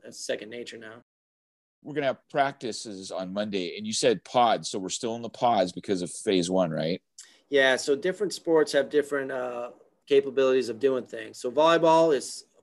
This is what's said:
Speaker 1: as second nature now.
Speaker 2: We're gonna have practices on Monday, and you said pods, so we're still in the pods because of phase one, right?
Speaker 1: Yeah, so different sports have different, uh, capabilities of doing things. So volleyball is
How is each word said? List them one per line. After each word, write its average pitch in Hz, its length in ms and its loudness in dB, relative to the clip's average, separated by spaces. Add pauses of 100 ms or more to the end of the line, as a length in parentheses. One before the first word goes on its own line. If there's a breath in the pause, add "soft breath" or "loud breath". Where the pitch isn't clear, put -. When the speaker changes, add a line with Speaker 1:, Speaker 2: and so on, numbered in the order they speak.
Speaker 1:
as 113 160 -18
second 107 300 -8
nature 117 300 -14
now. 113 240 -18 (800)
Speaker 2:
We're 147 100 -14
gonna 143 140 -2
have 123 240 -4
practices 113 800 -4
on 92 220 -6
Monday, 98 420 -4
and 107 100 -10
you 110 60 -6
said 110 320 2
pods, 110 460 2
so 110 80 -6
we're 92 100 -6
still 117 280 -6
in 117 40 -10
the 117 80 -10
pods 107 440 2
because 95 280 -4
of 82 100 -6
phase 90 380 0
one, 92 220 2
right? 78 320 -2 (480 loud breath)
Speaker 1:
Yeah, 135 260 4
so 143 180 0
different 180 380 -4
sports 156 400 2
have 139 160 2
different, 139 420 -2
uh, 123 420 -8 (340)
capabilities 131 640 4
of 113 100 -8
doing 131 280 0
things. 110 320 -14
So 123 120 -6
volleyball 165 640 4
is - 300 -6 (180)